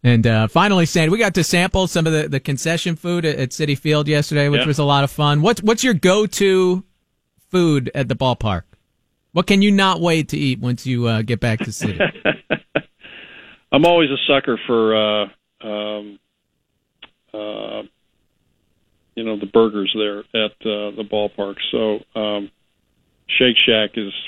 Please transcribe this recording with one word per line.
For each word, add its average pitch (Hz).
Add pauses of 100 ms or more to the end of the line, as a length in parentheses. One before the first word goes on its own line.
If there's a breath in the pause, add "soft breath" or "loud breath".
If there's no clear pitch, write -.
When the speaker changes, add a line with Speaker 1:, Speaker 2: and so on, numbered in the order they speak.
Speaker 1:
And, 120
uh, 110
finally, 185
Sandy, 160
we 208
got 202
to 175
sample 185
some 160
of 160
the, 151
the 143
concession 160
food 175
at, 151
at 131
Citi 143
Field 151
yesterday, 147
which 143
Speaker 2:
Yeah. 131
Speaker 1:
was 147
a 147
lot 143
of 135
fun. 147
What's, 214
what's 226
your 254
go-to 190 (680)
food 151
at 135
the 127
ballpark? 110 (680)
What 180
can 202
you 208
not 190
wait 165
to 147
eat 135
once 123
you, 120
uh, 110
get 110
back 113
to -
Citi? -
Speaker 2:
<laughs> -
I'm 143
always 170
a 135 (100)
sucker 135
for, 110
uh, 104 (400)
um, 104 (1120)
uh, 107 (1300)
you 117
know, 110
the 104
burgers 104
there 104
at, 107 (100)
uh, 104
the 107
ballpark. 104 (160)
So, 110
um, 104 (800)
Shake 123
Shack 110
is 101 (160)